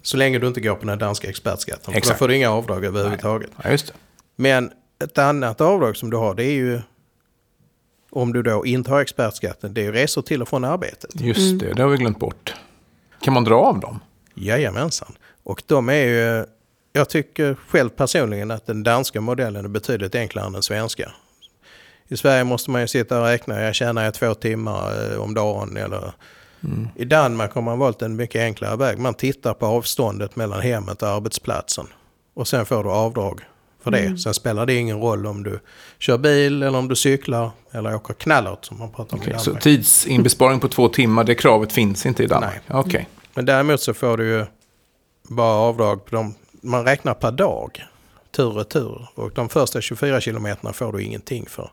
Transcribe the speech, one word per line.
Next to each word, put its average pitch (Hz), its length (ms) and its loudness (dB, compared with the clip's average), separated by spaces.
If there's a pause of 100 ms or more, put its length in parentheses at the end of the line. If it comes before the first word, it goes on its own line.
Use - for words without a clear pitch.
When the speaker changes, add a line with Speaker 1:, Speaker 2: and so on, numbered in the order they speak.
Speaker 1:
så - 160 -2
länge 131 220 4
du 123 80 0
inte 123 140 -2
går 107 120 0
på 92 60 -4
den 110 100 -6
här 101 60 0
danska 104 340 -4
expertskatten. - 560 -6
För 98 60 -10
då 98 60 0
Speaker 2:
Exakt. 110 220 2
Speaker 1:
får 135 80 4
du 127 80 4
inga 127 160 4
avdrag 107 340 -2
överhuvudtaget. 104 720 -2
Speaker 2:
Nej. - 80 -20
Ja, 104 80 0
just 147 160 0
det. - 60 -18 (420)
Speaker 1:
Men 127 360 2 (320)
ett - 140 -4
annat 139 440 2
avdrag 156 360 2
som 120 120 -6
du 113 80 0
har, 107 180 0
det 117 100 -2
är 139 80 0
ju 123 280 -2 (1300)
om 123 240 -2
du 120 100 0
då 110 220 0
inte 123 260 0
har 143 100 4
expertskatten, 104 720 -4
det 113 80 -2
är 101 40 0
ju 104 60 -4
resor 135 300 0
till 135 200 -2
och 117 80 -6
från 127 140 -2
arbetet. - 580 -6
Speaker 2:
Just 120 180 0
Speaker 3:
Mm. 190 180 4
Speaker 2:
det, 95 160 -4
det - 100 0
har 139 60 4
vi 143 80 4
glömt 117 220 0
bort. - 340 -6 (680)
Kan 131 120 2
man 123 100 6
dra 110 120 6
av 165 240 6
dem? 107 200 -10 (340)
Speaker 1:
Jajamensan. 117 800 -2 (300)
Och - 220 -8
de 127 240 4
är 139 40 4 (120)
ju... 117 400 2 (480)
Jag 139 160 2
tycker 143 460 0 (120)
själv 135 220 4
personligen 110 600 0
att 110 140 -8
den 107 180 -4
danska 117 380 2
modellen 113 440 -4
är 101 40 -6
betydligt 101 460 -4
enklare 110 300 -4
än 98 80 -8
den 101 100 -4
svenska. - 480 -6 (960)
I 123 100 -8
Sverige 131 260 4
måste 123 280 -2
man 123 100 0
ju 117 60 -2
sitta 120 320 0
och 117 60 2
räkna, 117 360 -2
jag 110 140 -2
tjänar 117 280 0
jag 107 100 -2
två 117 200 -2
timmar, 107 800 -4
eh, 104 80 -6
om 104 120 -6
dagen, 104 440 -4
eller 98 340 -8 (520)
Speaker 2:
Mm. 110 320 -6
Speaker 1:
i 120 100 -6
Danmark 120 480 2
har 123 80 -2
man 117 180 -2
valt 131 220 0
en 113 140 -6
mycket 113 260 -4
enklare 110 340 -4
väg. 117 240 0
Man 123 140 -2
tittar 131 400 -4
på - 120 -4
avståndet 107 720 -2
mellan 101 260 -4
hemmet 104 400 -2
och 107 80 -2
arbetsplatsen. - 800 -4 (460)
Och 123 140 -6
sen 120 180 0
får 110 180 0
du 101 60 -2
avdrag 107 520 -2 (420)
för 120 80 -2
det. 127 80 2
Speaker 3:
Mm. 190 180 -2
Speaker 1:
Sen 107 160 -4
spelar 113 320 -2
det 127 80 2
ingen 113 260 -2
roll 107 280 -2
om 101 160 -8
du 98 160 -8 (400)
kör 123 180 2
bil 143 460 4
eller 135 160 0
om 127 80 -2
du 127 80 0
cyklar 123 560 0 (200)
eller 107 240 -4
åker 113 180 -8
knallåt 120 520 0
som 101 140 -14
man 113 120 -12
pratar - 260 -10
om 101 40 -8
Speaker 2:
Okej, - 140 -4
Speaker 1:
i 113 40 -6
Speaker 2:
så - 60 -4
Speaker 1:
Danmark. - 180 -4
Speaker 2:
tidsinbesparing 127 960 4
på 127 80 0
två 120 220 4
timmar, 117 340 4
det 117 120 4
kravet 110 380 4
finns 101 320 2
inte 123 180 2
i 113 40 2
Danmark? 101 260 0 (140)
Speaker 1:
Nej. 131 120 0
Speaker 2:
Okej. - 300 -2 (240)
Speaker 1:
Men 127 120 -2
däremot 139 360 4
så 117 120 -2
får 117 240 0
du 113 100 0
ju 110 180 0 (840)
bara 117 260 4
avdrag 110 500 2
på - 100 -6
dem, 107 200 -2 (260)
man 123 240 -2
räknar 131 280 2
per 110 180 -2
dag, 123 540 -4 (460)
tur 117 260 0
och 107 120 -4
tur. 123 460 -4
Och 110 200 -8
de 117 140 -4
första 127 320 0
tjugofyra 131 400 -2
kilometerna 107 520 -6
får 110 200 -6
du 101 100 -4
ingenting 110 460 -8
för. - 240 -12